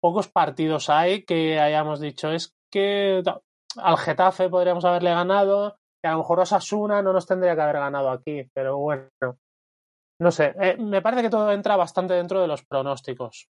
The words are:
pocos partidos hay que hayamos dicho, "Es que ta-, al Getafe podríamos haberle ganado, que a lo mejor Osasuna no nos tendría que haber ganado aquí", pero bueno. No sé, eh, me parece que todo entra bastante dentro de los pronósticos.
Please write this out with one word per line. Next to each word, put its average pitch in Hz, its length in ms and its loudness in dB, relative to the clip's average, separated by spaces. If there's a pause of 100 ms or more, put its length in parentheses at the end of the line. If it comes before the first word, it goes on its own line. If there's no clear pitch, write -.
pocos 180 260 0
partidos 156 600 -2
hay 175 360 2
que 160 340 0
hayamos 151 400 0
dicho, 151 320 -6
"Es 170 220 -8 (180)
que 196 520 0
ta-, - 180 -4 (360)
al 170 200 2
Getafe 185 520 0
podríamos 180 360 0
haberle 175 260 2
ganado, 196 680 2 (260)
que 165 60 -2
a - 40 0
lo 160 60 -2
mejor 170 220 0
Osasuna 208 600 0
no 190 120 2
nos 180 120 0
tendría 180 300 0
que 156 60 0
haber 147 160 0
ganado 139 340 -2
aquí", 131 420 -8
pero 135 240 -4
bueno. 139 320 -4 (1120)
No 170 100 6
sé, 151 300 0
eh, 185 160 2
me 208 240 -2
parece 233 220 0
que 226 60 0
todo 214 220 0
entra 202 240 0
bastante 180 380 0
dentro 180 280 0
de 175 60 2
los 147 180 -6
pronósticos. 135 880 -6